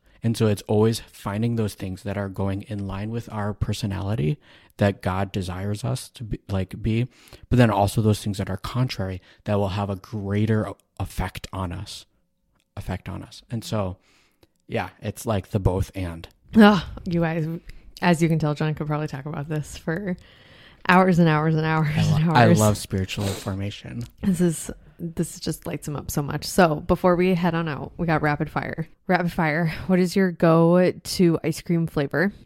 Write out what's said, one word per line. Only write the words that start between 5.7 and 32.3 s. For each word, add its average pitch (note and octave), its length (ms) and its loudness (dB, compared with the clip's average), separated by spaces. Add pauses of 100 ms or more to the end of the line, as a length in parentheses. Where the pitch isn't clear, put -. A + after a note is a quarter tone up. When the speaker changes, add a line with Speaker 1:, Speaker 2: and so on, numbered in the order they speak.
Speaker 1:
us B2 260 -6
to - 140 -16
be, G#2 160 -8 (100)
like, F#2+ 320 -4
be, A2+ 260 0 (420)
but B2 80 4
then A#2+ 120 8
also G2+ 320 2
those G#2+ 220 4
things G#2 160 -4
that F#2+ 100 -4
are F#2+ 80 -6
contrary F#2+ 640 -4 (240)
that G#2 100 0
will G2+ 140 2
have G2 200 -2
a G2+ 60 -4
greater G#2 720 0
o-, G2+ 100 -12 (220)
effect - 540 -6
on F#2+ 180 -4
us, F2+ 340 -12 (680)
effect - 320 -8
on F#2 160 -10
us. - 280 -20
And A2+ 120 -6
so, G2 340 -4 (680)
yeah, G2 220 -4 (120)
it's - 260 -8
like G#2 240 -2
the A2 80 0
both F#2+ 360 0
and. E2+ 320 -8 (300)
Speaker 2:
Ah, G#3 320 8 (160)
you E3+ 160 0
guys, E3 260 -2 (540)
as F3 200 4
you E3 60 4
can D#3+ 120 2
tell, D3 160 0
John D#3 180 -2
could D3+ 140 -6
probably D3+ 200 -2
talk C#3+ 200 -10
about D3 200 -8
this D#3 300 -6
for F3+ 400 -4 (720)
hours F#3 300 6
and E3+ 100 6
hours D#3 260 2
and D#3 100 0
hours D#3 300 0
Speaker 1:
I D#3+ 60 2 (100)
lo-, D3 60 4
Speaker 2:
and E3 140 2
Speaker 1:
I B2+ 160 8
Speaker 2:
hours. A2 120 6
Speaker 1:
love G#2+ 180 4
spiritual - 500 -4
formation. G2+ 760 -6 (200)
Speaker 2:
This F#3 180 2
is, E3+ 300 0 (280)
this E3+ 400 -6
just - 260 -8
lights E3 220 -10
him D3+ 80 -8
up - 160 -10
so D#3 100 -2
much. C#3+ 220 -4
So E3 380 4
before F3+ 340 2
we F3+ 180 2
head E3+ 220 0
on E3 140 -4
out, C#3 260 -8
we E3+ 120 -4
got D#3 140 2
rapid D3 280 0
fire. - 400 -6 (180)
Rapid F3 240 0
fire. D#3+ 400 0 (160)
What F#3 120 4
is F3+ 180 0
your F#3+ 140 4
go-to E3 1120 4
ice D#3+ 160 -4
cream E3 260 0
flavor? D#3 460 -2 (120)